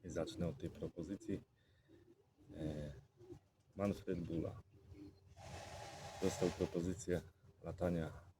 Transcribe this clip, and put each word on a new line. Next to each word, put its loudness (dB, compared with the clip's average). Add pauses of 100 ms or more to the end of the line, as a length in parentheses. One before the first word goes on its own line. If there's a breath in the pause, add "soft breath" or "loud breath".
I -6
zacznę 0
od -2
tej -2
propozycji. -4 (1160 loud breath)
E, -2 (840)
Manfred 2
Bula 0 (1600)
dostał 6
propozycję 4 (400)
latania 2 (280)